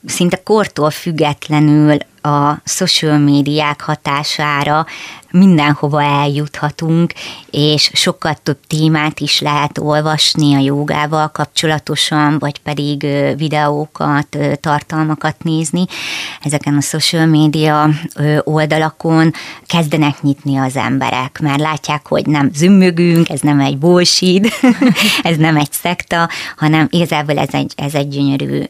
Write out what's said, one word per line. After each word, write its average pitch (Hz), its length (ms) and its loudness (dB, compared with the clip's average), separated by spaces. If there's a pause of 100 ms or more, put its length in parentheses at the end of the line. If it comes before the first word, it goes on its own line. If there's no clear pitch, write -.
szinte 175 380 -2
kortól 196 460 0
függetlenül 151 1080 2 (240)
a 147 440 0
social 156 520 0
médiák 147 640 2
hatására 147 1040 -2 (460)
mindenhova 151 720 4
eljuthatunk, 147 1080 -2 (380)
és 147 420 2
sokkal 170 500 -2
több 147 140 -2 (100)
témát 156 520 0
is - 220 -2
lehet 147 360 -2
olvasni 151 800 0
a 139 40 2
jogával 147 720 -2
kapcsolatosan, 151 1080 -2
vagy 147 200 -4
pedig, 147 440 -4
ö, 143 320 -2
videókat, 147 1000 -2
ö, 147 200 -2
tartalmakat 156 880 -2
nézni. 165 420 -2 (560)
Ezeken 143 360 -2
a 143 40 2
social 160 440 -2
média, 156 640 2 (260)
ö, 151 280 0
oldalakon 156 920 0 (320)
kezdenek 151 560 0
nyitni 139 360 -2
az 131 180 -2
emberek, 127 640 -4
mert 143 180 0
látják, 151 480 -4
hogy 151 180 -2
nem 143 280 2
zümmögünk, 170 760 4
ez 143 100 -4
nem 147 200 2
egy 139 180 0
bullshit, 180 680 2 (400)
<laughs> 220 360 0
ez 170 140 0
nem 156 200 2
egy 147 140 -2
szekta, 170 580 -2 (280)
hanem 156 320 4
igazából 151 480 0
ez 151 160 -2
egy, 143 220 -4
ez - 200 -6
egy 143 120 -2
gyönyörű 139 640 -2